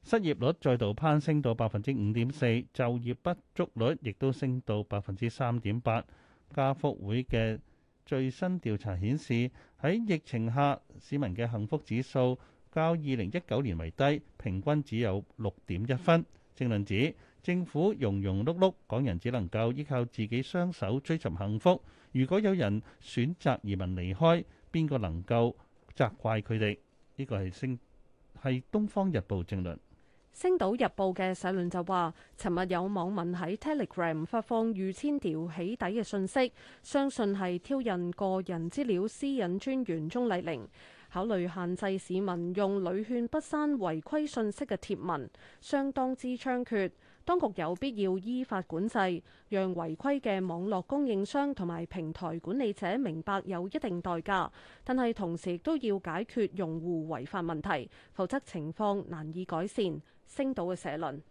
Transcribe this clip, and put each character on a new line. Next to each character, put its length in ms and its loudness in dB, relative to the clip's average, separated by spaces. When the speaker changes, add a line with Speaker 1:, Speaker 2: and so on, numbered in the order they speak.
Speaker 1:
失 140 2
業 200 2
率 220 4
再 160 4
度 180 2
攀 280 4
升 200 2
到 140 2
百 140 2
分 120 -2
之 120 -2
五 180 2
點 180 2
四， 160 0
就 100 0
業 220 -2
不 120 0
足 200 0
率 260 2
亦 100 -4
都 220 0
升 320 0
到 180 0
百 160 -2
分 160 -6
之 140 0
三 320 0
點 180 0
八。 240 0
家 200 2
福 220 0
會 280 -2
嘅 340 2
最 240 0
新 320 -2
調 160 0
查 200 -4
顯 200 2
示， 320 0
喺 120 2
疫 160 2
情 300 -2
下， 260 2
市 180 -4
民 180 0
嘅 140 0
幸 180 -2
福 120 0
指 220 -2
數 360 2
較 200 2
二 40 2
零 340 0
一 180 -2
九 140 2
年 160 0
為 140 -4
低， 300 4
平 240 -2
均 220 2
只 140 -4
有 260 0
六 160 -2
點 160 -2
一 140 0
分。 280 6
正 140 0
論 140 2
指， 300 2
政 240 0
府 300 2
庸 260 0
庸 220 2
碌 140 0
碌， 160 6
港 160 0
人 160 0
只 120 -2
能 180 -2
夠 260 2
依 80 -6
靠 220 0
自 220 -4
己 140 0
雙 300 0
手 280 0
追 180 0
尋 200 -4
幸 220 0
福。 220 6
如 160 4
果 120 4
有 140 4
人 280 2
選 340 0
擇 280 2
移 120 0
民 200 -2
離 180 -2
開， 300 4
邊 160 2
個 120 0
能 260 -2
夠 300 4
責 220 2
怪 240 0
佢 180 -2
哋？ 180 2
呢 80 -4
個 120 -2
係 140 -2
星-， 280 -6
係 300 0
東 160 2
方 240 0
日 60 2
報 260 0
正 200 -2
論。 140 -4
Speaker 2:
星 240 2
島 200 2
日 80 2
報 200 2
嘅 180 0
社 160 -2
論 180 0
就 160 -2
話， 300 0
尋 260 0
日 80 -2
有 120 2
網 280 0
民 240 -2
喺 220 -4
Telegram 640 -2
發 160 -2
放 320 0
逾 220 -2
千 260 -2
條 300 -2
起 260 -4
底 80 -6
嘅 200 0
信 240 -2
息， 260 2
相 260 2
信 260 0
係 220 -2
挑 220 -2
釁 320 0
個 340 0
人 240 -4
資 140 -2
料 240 2
私 180 -6
隱 320 0
專 280 -2
員 220 -2
鍾 200 0
麗 140 0
玲。 260 -6
考 140 -2
慮 260 0
限 240 -4
制 220 -2
市 240 -6
民 320 -2
用 300 2
屢 200 0
勸 260 -2
不 100 -2
刪 380 0
違 220 -2
規 280 -2
信 240 -2
息 140 -8
嘅 120 -2
貼 220 -6
文， 280 -4
相 320 0
當 240 0
之 120 -8
猖 260 -2
獗。 280 0
當 140 4
局 160 2
有 200 0
必 280 -4
要 160 2
依 240 -2
法 180 -2
管 260 -2
制， 120 0
讓 240 0
違 220 -4
規 240 0
嘅 260 0
網 220 -4
絡 160 0
供 240 0
應 180 2
商 300 0
同 100 -4
埋 220 -4
平 260 -6
台 260 -6
管 200 -2
理 120 2
者 280 -2
明 240 -2
白 220 -2
有 220 -4
一 40 -8
定 300 -2
代 100 -4
價， 280 0
但 120 -2
係 180 2
同 220 -2
時 180 -4
亦 40 -4
都 200 0
要 220 0
解 260 -4
決 280 0
用 260 -2
戶 280 -2
違 180 -4
法 160 -6
問 180 -2
題， 300 -2
否 140 -2
則 140 -2
情 300 -8
況 360 0
難 280 -8
以 80 -6
改 220 -2
善。 340 -2
星 280 -2
島 200 -2
嘅 20 -2
社 140 -8
論。 420 -6